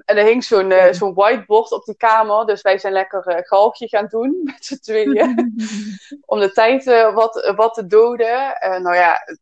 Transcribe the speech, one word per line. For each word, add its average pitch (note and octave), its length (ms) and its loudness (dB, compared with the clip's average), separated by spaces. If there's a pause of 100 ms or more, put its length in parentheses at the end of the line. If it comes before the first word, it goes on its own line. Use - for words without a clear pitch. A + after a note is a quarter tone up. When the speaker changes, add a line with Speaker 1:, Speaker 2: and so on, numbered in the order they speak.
Speaker 1:
en G#3 120 2
er G#3 80 4
hing A#3 180 2
zo'n, F#3+ 280 0
eh, F#3 140 6
Speaker 2:
Ja. F3 80 6
Speaker 1:
zo'n F#3 200 -4
whiteboard G#3+ 580 0
op - 140 -6
die G#3 120 -12
kamer. A3 480 0
Dus G3+ 160 -2
wij G3 160 0
zijn G3 160 -6
lekker, F#3+ 340 -4
eh, F3 200 -4
galgje A3 400 0
gaan G#3+ 200 -4
doen C4+ 340 -4
<laughs> - 20 -8
met C4+ 220 -12
z'n C#4 140 -12
tweeën. A#3+ 720 -2 (320)
Speaker 2:
<laughs> G#3+ 400 -16
Speaker 1:
Om G#3+ 140 -4
de G3 120 0
tijd, B3+ 360 0
eh, A3+ 260 4
wat, A3+ 420 -2
wat A3+ 180 0
te G3+ 140 -10
doden. A#3 720 0
Eh, F#3 200 -4
nou F3+ 160 -2
ja, F3 300 2
het E3 160 -18